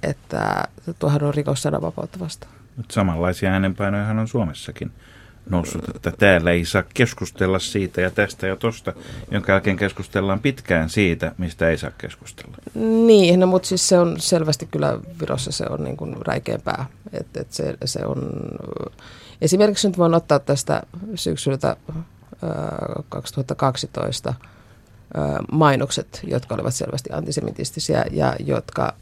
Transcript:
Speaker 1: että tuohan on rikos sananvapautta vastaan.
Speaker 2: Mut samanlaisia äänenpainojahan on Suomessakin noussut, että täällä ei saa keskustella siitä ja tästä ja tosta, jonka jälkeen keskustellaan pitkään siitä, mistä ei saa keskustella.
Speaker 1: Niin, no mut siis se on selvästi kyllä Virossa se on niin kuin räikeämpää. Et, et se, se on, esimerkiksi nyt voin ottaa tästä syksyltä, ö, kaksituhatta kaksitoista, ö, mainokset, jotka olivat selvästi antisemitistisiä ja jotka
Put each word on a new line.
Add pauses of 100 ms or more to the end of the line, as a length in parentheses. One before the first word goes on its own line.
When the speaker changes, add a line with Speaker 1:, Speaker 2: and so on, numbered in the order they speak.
Speaker 1:
että (340)
tuohan
on
rikos
sananvapautta
vastaan. (240)
Speaker 2:
Mut
samanlaisia
äänenpainojahan
on
Suomessakin (580)
noussut,
että
täällä
ei
saa (120)
keskustella
siitä
ja
tästä
ja
tosta, (380)
jonka
jälkeen
keskustellaan
pitkään
siitä,
mistä
ei
saa
keskustella. (500)
Speaker 1:
Niin,
no
mut
siis
se
on
selvästi
kyllä (220)
Virossa
se
on
niin
kuin (100)
räikeämpää. (260)
Et,
et
se, (100)
se
on, (1120)
esimerkiksi
nyt
voin
ottaa
tästä (320)
syksyltä, (140)
ö, (1120)
kaksituhatta
kaksitoista, (840)
ö, (320)
mainokset,
jotka
olivat
selvästi
antisemitistisiä
ja
jotka